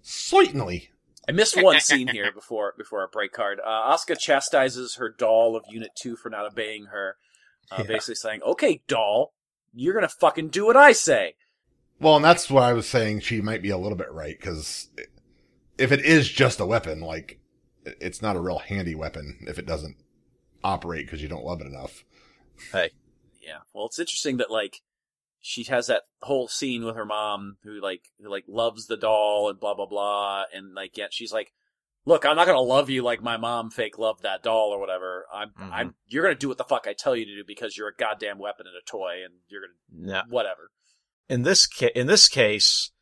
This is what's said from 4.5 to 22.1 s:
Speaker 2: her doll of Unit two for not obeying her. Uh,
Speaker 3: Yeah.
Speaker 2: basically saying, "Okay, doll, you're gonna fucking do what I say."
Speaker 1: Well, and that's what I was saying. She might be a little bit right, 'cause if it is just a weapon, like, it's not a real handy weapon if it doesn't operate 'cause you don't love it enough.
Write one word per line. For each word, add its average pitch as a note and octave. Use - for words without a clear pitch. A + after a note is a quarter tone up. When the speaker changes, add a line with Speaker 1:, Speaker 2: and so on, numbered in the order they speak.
Speaker 2:
her A#2+
doll A2+
of A2
Unit A2
two A#2+
for -
not G#2
obeying G#2+
her. G2
Uh, F#2+
Speaker 3:
Yeah. G2
Speaker 2:
basically A#2
saying, G#2+
"Okay, F3+
doll, A2+
you're C#3
gonna G3+
fucking E3
do G3
what A#3+
I C#4
say." A2
Speaker 1:
Well, D#3
and C#3+
that's E3
what C3+
I B2
was A2+
saying. G#2+
She A2
might G#2+
be G2+
a G2
little G2
bit D#2+
right, D#2
'cause -
if B2+
it C#3
is D3+
just B2+
a G2+
weapon, F2+
like, D#2+
it's -
not G#2+
a F2
real E2+
handy F#2+
weapon D2+
if D#2
it F2
doesn't D#2
operate F2
'cause D#2
you D2+
don't D2
love E2
it C#2+
enough. C2